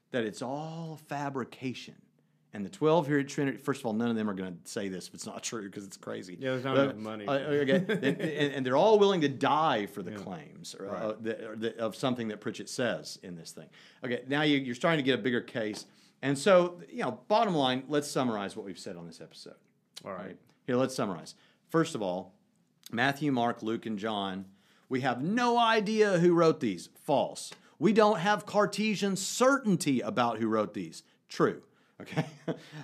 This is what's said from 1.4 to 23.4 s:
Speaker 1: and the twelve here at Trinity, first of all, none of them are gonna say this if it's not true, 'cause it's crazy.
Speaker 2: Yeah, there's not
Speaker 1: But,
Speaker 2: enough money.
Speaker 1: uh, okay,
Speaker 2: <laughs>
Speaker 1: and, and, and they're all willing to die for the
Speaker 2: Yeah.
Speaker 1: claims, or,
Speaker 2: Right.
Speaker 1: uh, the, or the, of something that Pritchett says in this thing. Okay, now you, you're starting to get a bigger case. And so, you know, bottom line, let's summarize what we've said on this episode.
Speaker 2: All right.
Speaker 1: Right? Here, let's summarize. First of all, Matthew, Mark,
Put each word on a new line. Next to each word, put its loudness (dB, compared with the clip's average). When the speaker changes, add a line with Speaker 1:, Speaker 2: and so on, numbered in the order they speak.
Speaker 1:
and -6
the -10
twelve 4
here 2
at 0
Trinity, -2
first -4
of -12
all, 0
none 0
of 0
them 0
are -4
gonna -8
say -6
this -8
if -18
it's -14
not -12
true, -8
'cause -14
it's -18
crazy. -12
Speaker 2:
Yeah, -4
there's -4
not 0
Speaker 1:
But, 6
Speaker 2:
enough 0
money. -8
Speaker 1:
uh, 0
okay, 2
Speaker 2:
<laughs> 2
Speaker 1:
and, -2
and, 0
and -2
they're 2
all 6
willing 6
to 2
die 2
for -10
the -8
Speaker 2:
Yeah. -10
Speaker 1:
claims, -14
or, -10
Speaker 2:
Right. -6
Speaker 1:
uh, -2
the, -6
or -12
the, -4
of -2
something -2
that -8
Pritchett -8
says -4
in -12
this -16
thing. -18
Okay, -4
now 0
you, 4
you're -4
starting 2
to 0
get 4
a -6
bigger 0
case. -6
And -2
so, 4
you -6
know, -4
bottom 4
line, 2
let's 0
summarize -2
what -10
we've -12
said -12
on -12
this -18
episode. -18
Speaker 2:
All -10
right. -10
Speaker 1:
Right? -14
Here, 2
let's 2
summarize. -4
First 0
of -6
all, -4
Matthew, 0
Mark, 0